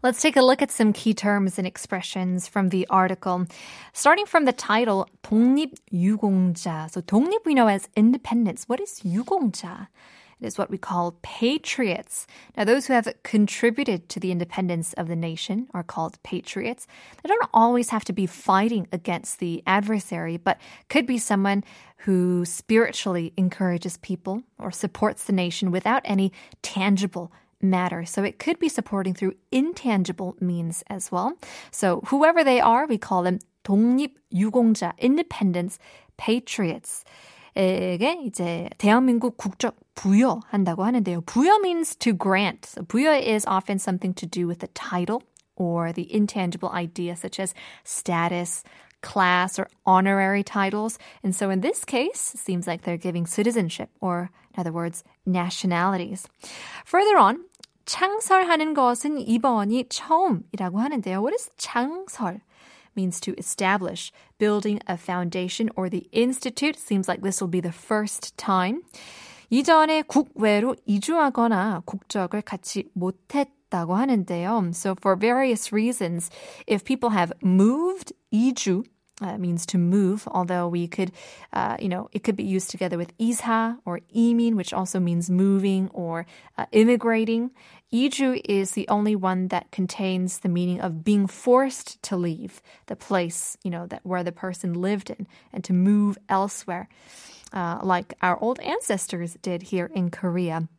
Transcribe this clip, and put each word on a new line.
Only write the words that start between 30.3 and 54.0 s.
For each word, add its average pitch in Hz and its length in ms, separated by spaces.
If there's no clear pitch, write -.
means 170 480
as - 240
well. 196 220
So 180 360
whoever 311 340
they 254 200
are, 240 240
we 233 120
call 185 260
them 180 160
독립유공자, 220 1300
independence 202 800
patriots. - 880
에게 185 640
이제 170 540
대한민국 233 580
국적 - 380
부여한다고 196 880
하는데요. 185 400
부여 359 340
means 349 380
to 233 160
grant. 190 520
So - 180
부여 277 380
is 214 240
often 190 320
something 185 360
to 185 120
do 175 220
with 170 120
the - 80
title 180 560
or 170 340
the 170 240
intangible 190 540
idea 175 480
such - 240
as 190 120
status, 175 800
class, 180 580
or 190 80
honorary 196 580
titles. 208 540
And 185 120
so 196 140
in 190 100
this 247 240
case, 285 520
it - 40
seems 175 280
like 170 160
they're 175 120
giving 170 300
citizenship, 208 640
or 180 300